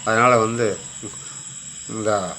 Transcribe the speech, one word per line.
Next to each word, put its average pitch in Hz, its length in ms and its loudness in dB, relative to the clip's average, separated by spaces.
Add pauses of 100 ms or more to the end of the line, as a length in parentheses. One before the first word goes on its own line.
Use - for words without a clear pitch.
அதனால 117 340 6
வந்து 113 400 0 (1120)
இந்த 104 500 -2